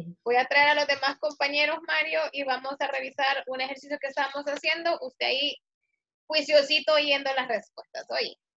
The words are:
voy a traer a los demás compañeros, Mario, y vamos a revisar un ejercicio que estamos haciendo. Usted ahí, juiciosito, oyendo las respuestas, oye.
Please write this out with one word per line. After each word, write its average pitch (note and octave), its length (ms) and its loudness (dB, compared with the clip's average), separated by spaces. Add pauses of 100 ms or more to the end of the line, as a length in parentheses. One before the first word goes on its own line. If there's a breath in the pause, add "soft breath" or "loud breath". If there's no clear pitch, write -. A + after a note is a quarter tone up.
(260)
voy A#3+ 100 2
a B3+ 100 4
traer C#4+ 240 4
a D4 60 6
los D4 120 0
demás C#4 320 0
compañeros, D4 680 0
Mario, D#4+ 320 0 (120)
y C#4 120 -4
vamos C4 360 -4
a C#4 80 0
revisar C4+ 600 -2
un B3+ 140 -6
ejercicio C#4 380 -6
que C4+ 80 -6
estamos C#4 380 -4
haciendo. D#4+ 560 -2
Usted - 260 -4
ahí, C4 280 0 (720)
juiciosito, D4+ 680 4
oyendo C#4+ 420 2
las B3+ 120 0
respuestas, - 640 -8
oye. - 260 -4 (240)